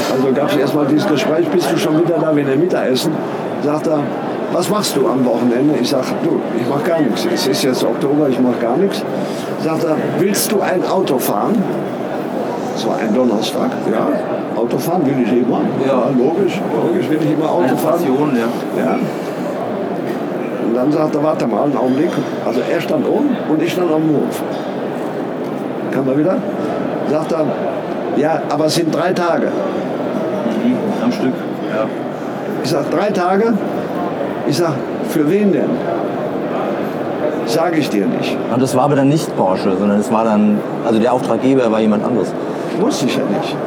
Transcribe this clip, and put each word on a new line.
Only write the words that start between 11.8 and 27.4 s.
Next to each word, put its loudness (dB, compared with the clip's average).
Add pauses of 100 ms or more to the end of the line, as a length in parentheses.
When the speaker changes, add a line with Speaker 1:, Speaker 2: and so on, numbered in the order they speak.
Speaker 1:
Das -4
war 0
ein 0
Donnerstag. 0 (200)
"Ja, 0 (540)
Auto 0
fahren 0
will 2
ich 0
immer." 2 (220)
Speaker 2:
Ja. 2
Speaker 1:
"Ja, 2 (140)
logisch, 2 (120)
logisch 0
will 2
ich 2
immer 0
Auto 2
Speaker 2:
Eine 2
Speaker 1:
fahren." 0
Speaker 2:
Passion, 2
ja. -2
Speaker 1:
Ja. 0 (1700)
Und 2
dann 2
sagt 2
er, 0
"Warte 0
mal 0
einen 2
Augenblick." 2 (360)
Also 0 (120)
er 0
stand 0
oben 2 (180)
und 2
ich 0
stand 0
am 2
Hof. 0 (1500)
Kam 0
er 2
wieder? 2 (760)
Sagt 0
er, 0 (720)